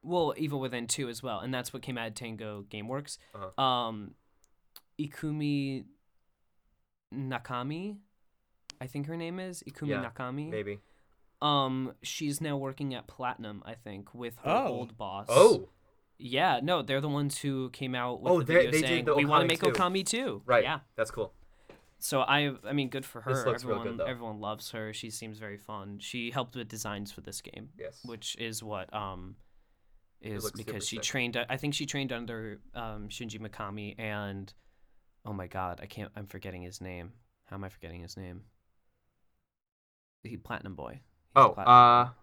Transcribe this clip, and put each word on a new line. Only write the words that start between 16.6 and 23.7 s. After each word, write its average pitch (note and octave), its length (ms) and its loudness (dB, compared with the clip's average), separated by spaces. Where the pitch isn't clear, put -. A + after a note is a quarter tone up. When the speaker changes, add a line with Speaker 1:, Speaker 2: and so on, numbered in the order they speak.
Speaker 1:
no, E3 200 2
they're C3+ 180 0
the D3+ 80 -2
ones C#3+ 300 0
who C3 320 -2
came B2+ 260 -6
out B2 260 -2
with F3 100 4
Speaker 2:
Oh, F3+ 80 8
Speaker 1:
the C#3 40 0
Speaker 2:
they, D#3 100 0
Speaker 1:
video E3+ 160 8
Speaker 2:
they D#3 100 6
did D#3 60 2
Speaker 1:
saying, B2+ 200 2
Speaker 2:
the D3+ 80 6
Speaker 1:
"We C#3+ 100 6
wanna D3+ 200 6
Speaker 2:
Okami E3+ 40 4
Speaker 1:
make D#3+ 120 2
Speaker 2:
too. F#3+ 120 4
Speaker 1:
Okami F#3 340 2
too." A3 400 -2
Speaker 2:
Right. A#2+ 160 6
Speaker 1:
Yeah. C#3 180 2
Speaker 2:
That's A2 160 -2
cool. G#2 220 -6
Speaker 1:
So - 220 0
I, C#3 340 4
I G#2+ 80 -6
mean, C#3 180 0
good C3+ 140 -6
for - 180 -14
her. C3 120 -2
Speaker 2:
This B2+ 100 -2
looks A#2+ 200 0
real A2+ 120 0